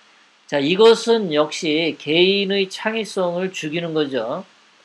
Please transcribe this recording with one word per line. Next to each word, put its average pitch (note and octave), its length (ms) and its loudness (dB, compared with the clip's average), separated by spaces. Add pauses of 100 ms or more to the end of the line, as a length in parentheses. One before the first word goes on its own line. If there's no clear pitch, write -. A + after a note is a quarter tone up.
(460)
자, D3 120 -2
이것은 G#3+ 760 4
역시 D3+ 640 0
개인의 F#3+ 680 0
창의성을 F#3+ 880 -4
죽이는 D#3+ 400 -6
거죠. C3+ 500 -4 (400)